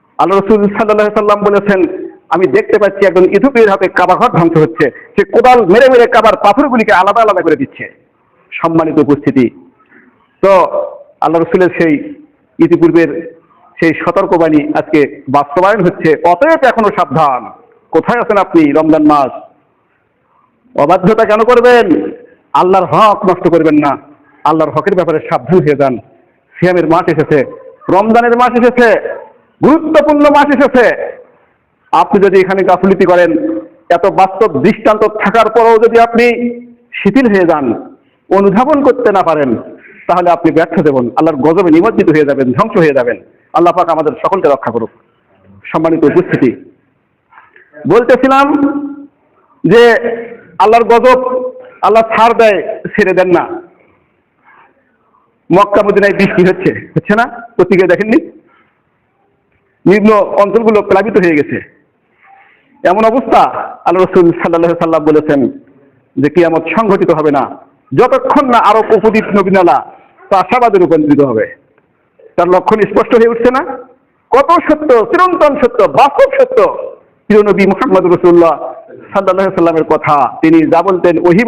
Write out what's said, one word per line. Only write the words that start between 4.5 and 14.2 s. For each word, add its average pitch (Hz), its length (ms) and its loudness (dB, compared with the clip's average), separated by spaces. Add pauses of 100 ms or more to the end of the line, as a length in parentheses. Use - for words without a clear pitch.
হচ্ছে, 151 320 0
সে - 420 -6
কোদাল 240 340 4
মেরে 233 240 4
মেরে 240 160 4
কাবার 220 320 2
পাথরগুলিকে 220 560 0
আলাদা 196 280 0
আলাদা 202 200 0
করে 156 140 -4
দিচ্ছে।" - 520 -12 (440)
সম্মানিত 165 480 -4
উপস্থিতি, 131 500 0 (920)
তো 190 240 4 (560)
আল্লাহ 160 200 -2
রাসূলের 175 280 0 (120)
সেই 160 160 0 (640)
ইতিপূর্বের 165 800 0 (440)
সেই 165 80 2 (160)
সতর্কবাণী 165 600 0